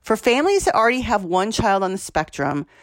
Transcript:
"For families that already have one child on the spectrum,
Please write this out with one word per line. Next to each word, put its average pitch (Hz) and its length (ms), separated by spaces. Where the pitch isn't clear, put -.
"For 220 140
families 302 500
that - 100
already 240 260
have 220 220
one 185 280
child 196 320
on 185 80
the 190 60
spectrum, 143 680